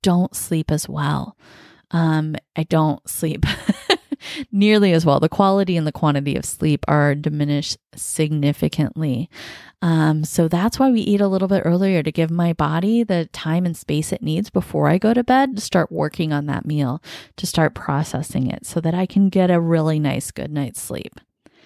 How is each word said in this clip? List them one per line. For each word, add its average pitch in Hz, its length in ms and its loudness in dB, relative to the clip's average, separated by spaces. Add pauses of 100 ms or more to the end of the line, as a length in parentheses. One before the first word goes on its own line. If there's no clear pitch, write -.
don't 180 320 2
sleep - 360 -4
as 156 180 -2
well. 147 480 -4 (540)
Um, 156 460 0 (200)
I 160 60 -2
don't 156 460 0
sleep - 360 -6 (540)
<laughs> - 540 -12
nearly 202 400 4
as 165 120 4
well. 139 160 4
The 160 80 2
quality 196 480 2
and 156 100 0
the 151 60 -2
quantity 143 440 0
of 139 80 -6
sleep - 440 -2
are 147 260 2
diminished 147 640 -4 (160)
significantly. 151 1400 -2 (500)
Um, 156 440 2
so 165 240 0
that's 175 300 -2
why 262 120 4
we 233 100 2
eat 202 200 2
a 202 80 2
little 190 180 0
bit 190 180 2
earlier, 180 380 2
to 151 80 -2
give 160 220 0
my 170 200 2
body 175 520 0
the 175 220 0
time 165 380 -2
and 170 120 -2
space - 360 -4
it - 100 -6
needs 160 280 -2
before 151 380 0
I 165 100 4
go 220 160 2
to 247 80 0
bed 262 320 2
to 202 80 -6
start - 300 0
working 156 400 -2
on 147 140 -2
that 143 200 -4
meal, 147 340 -2 (360)
to - 100 -8
start - 280 2
processing 143 760 -4
it - 160 -10
so - 140 -6
that 165 120 0
I 185 140 0
can 196 220 4
get 185 240 4
a 170 80 4
really 160 400 2
nice, 143 320 -2
good - 180 -8
night's 143 320 -6
sleep. - 380 -12 (460)